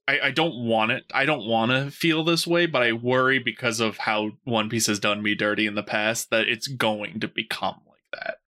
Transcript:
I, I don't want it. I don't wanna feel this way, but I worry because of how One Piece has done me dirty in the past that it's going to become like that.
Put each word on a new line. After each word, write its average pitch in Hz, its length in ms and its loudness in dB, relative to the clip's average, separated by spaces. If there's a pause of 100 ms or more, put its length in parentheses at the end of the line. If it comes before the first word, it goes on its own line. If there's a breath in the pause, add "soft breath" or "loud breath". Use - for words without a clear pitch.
I, 139 120 2
I 139 120 0
don't 135 340 0
want 110 260 2
it. 127 120 -4 (100)
I 139 120 2
don't 139 220 0
wanna 123 440 2
feel 160 320 0
this 165 240 0
way, 170 180 4
but 139 160 2
I 117 120 4
worry 127 440 2
because 120 420 -2
of 110 200 0
how 107 320 0 (140)
One 110 220 0
Piece 113 200 0
has 104 120 2
done 104 220 0
me 104 140 0
dirty 107 320 0
in 104 80 -4
the 104 80 -4
past 110 480 -2
that 110 180 2
it's 117 180 -4
going 110 520 -4
to 110 80 -4
become - 600 -6
like - 140 -20 (180)
that. - 180 -8 (180)